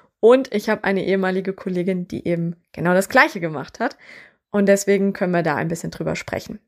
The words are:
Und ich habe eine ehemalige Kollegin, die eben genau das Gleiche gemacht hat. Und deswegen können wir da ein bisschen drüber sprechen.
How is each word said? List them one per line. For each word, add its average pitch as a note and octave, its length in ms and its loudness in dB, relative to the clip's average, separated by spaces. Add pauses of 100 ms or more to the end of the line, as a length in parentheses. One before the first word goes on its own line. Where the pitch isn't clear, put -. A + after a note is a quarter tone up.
(200)
Und B3+ 320 6
ich G#3 160 -4
habe G#3 160 -2
eine G3 220 0
ehemalige F#3+ 480 0
Kollegin, F3+ 520 -4
die - 200 -8
eben E3+ 300 -2 (160)
genau E3+ 200 -2
das F#3 160 2
Gleiche C#4 320 2
gemacht D#3 400 -8
hat. B3 160 -4 (540)
Und G3+ 160 2
deswegen G3 480 4
können F3+ 180 -2
wir F3 100 2
da D#3+ 140 0
ein D3 120 -2
bisschen E3 220 -6
drüber D#3+ 260 -6
sprechen. - 520 -10